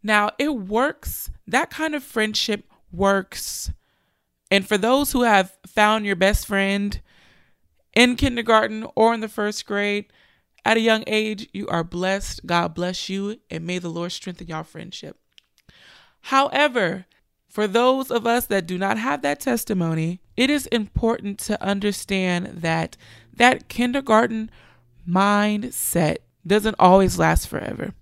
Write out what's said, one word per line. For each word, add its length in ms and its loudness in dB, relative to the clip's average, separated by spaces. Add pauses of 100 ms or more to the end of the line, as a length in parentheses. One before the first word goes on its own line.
Now, 380 2
it 160 0
works. 720 -4 (160)
That 240 0
kind 240 -4
of 100 -6
friendship 640 -2 (260)
works. 800 -2 (760)
And 180 2
for 100 0
those 340 2
who 120 2
have 320 2 (120)
found 380 2
your 100 0
best 320 2
friend 520 0 (960)
in 220 6
kindergarten 800 0
or 180 4
in 60 -4
the 80 -6
first 400 -4
grade 400 -2 (580)
at 120 4
a 40 2
young 240 2
age, 480 -2
you 140 -6
are 160 -2
blessed. 640 -4
God 260 0
bless 360 -6
you, 280 -6 (140)
and 140 -8
may 120 -4
the 120 -6
Lord 220 -6
strengthen 360 -12
your 160 -8
friendship. 540 -16 (1040)
However, 840 0 (420)
for 200 -2
those 420 2
of 160 -2
us 220 0
that 180 0
do 140 -4
not 180 0
have 240 -2
that 180 -2
testimony, 800 -2 (160)
it 140 2
is 180 0
important 760 -2
to 220 -6
understand 840 -2
that 500 -4 (380)
that 320 4
kindergarten 840 0 (580)
mindset 1080 0 (280)
doesn't 340 0
always 380 8
last 300 2
forever. 540 -6